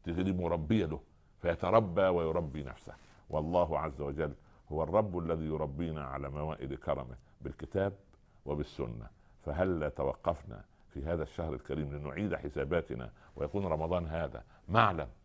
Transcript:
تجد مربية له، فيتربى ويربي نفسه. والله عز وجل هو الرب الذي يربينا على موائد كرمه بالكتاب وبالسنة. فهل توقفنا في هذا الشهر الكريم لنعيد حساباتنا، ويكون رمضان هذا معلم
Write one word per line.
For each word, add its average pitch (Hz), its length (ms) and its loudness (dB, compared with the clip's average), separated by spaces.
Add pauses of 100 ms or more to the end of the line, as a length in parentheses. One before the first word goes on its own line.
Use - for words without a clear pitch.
تجد 90 380 0
مربية 85 440 2
له، 76 160 -4 (400)
فيتربى 92 600 4
ويربي 82 640 2
نفسه. - 300 -12 (360)
والله 80 500 4
عز 73 220 -4
وجل 71 320 -2 (380)
هو 78 120 0
الرب 85 340 2
الذي 82 280 -2
يربينا 78 600 -2
على 67 240 -6
موائد 73 440 -4
كرمه 67 420 -4 (260)
بالكتاب 98 520 0 (520)
وبالسنة. 64 640 -4 (380)
فهل 80 460 0
توقفنا 69 720 -2 (300)
في 69 100 -8
هذا 80 200 0
الشهر 78 300 -4
الكريم 69 400 -4
لنعيد 73 420 -2
حساباتنا، 73 760 -2 (240)
ويكون 98 300 -2
رمضان 82 420 0
هذا 78 360 -4 (260)
معلم 92 380 6 (180)